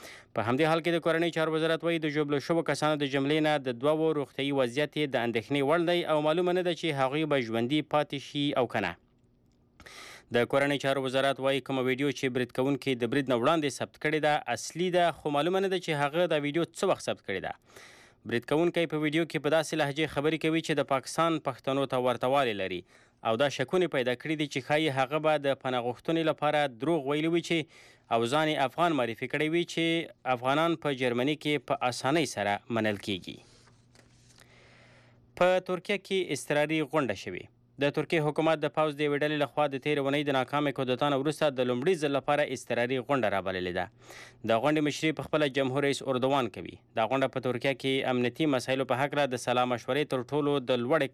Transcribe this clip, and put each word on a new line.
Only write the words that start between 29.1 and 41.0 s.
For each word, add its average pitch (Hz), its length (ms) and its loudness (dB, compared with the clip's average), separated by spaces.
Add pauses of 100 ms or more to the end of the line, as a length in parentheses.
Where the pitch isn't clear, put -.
کړی 147 200 0
وي 170 200 0
چې 165 120 0 (520)
افغانان 151 480 0
په 143 160 -2
جرمني 127 420 0
کې 151 120 0 (160)
په 139 40 2 (180)
اسانۍ 147 340 0 (100)
سره 101 240 0 (160)
منل 107 300 -2
کیږي. 92 300 -8 (2000)
په 185 320 4
ترکیه 185 340 -2
کې 190 120 0 (180)
اضطراري 151 560 0
غونډه 151 320 -2
شوې. - 260 -10 (320)
د 143 140 4
ترکیې 156 280 0
حکومت 156 380 2
د 147 120 -2
پوځ 156 220 2
د 143 100 -10
یوې 143 160 0
ډلې 151 200 0
لخوا 147 260 0
د 135 160 -4
تېرې 147 200 2
اونۍ 143 220 0
د 139 100 0
ناکامې 143 420 0
کودتا 127 340 0